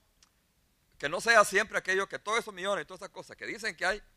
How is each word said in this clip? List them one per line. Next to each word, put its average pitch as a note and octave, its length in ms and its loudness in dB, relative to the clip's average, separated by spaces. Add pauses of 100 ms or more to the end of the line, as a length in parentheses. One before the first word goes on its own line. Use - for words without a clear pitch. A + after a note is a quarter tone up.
(960)
que C#3+ 120 -4
no F3+ 120 -4
sea A3+ 240 8
siempre G3 320 0
aquello F#3+ 300 0
que - 100 -10
todos G#3+ 220 -2
esos A3 140 -8
millones F#3 300 -2
y C#3+ 40 -12
todas F#3 140 -18
esas F#3 100 -16
cosas - 260 -18
que - 80 -12
dicen F3+ 300 -8
que E3+ 100 -6
hay, G3+ 160 -2 (160)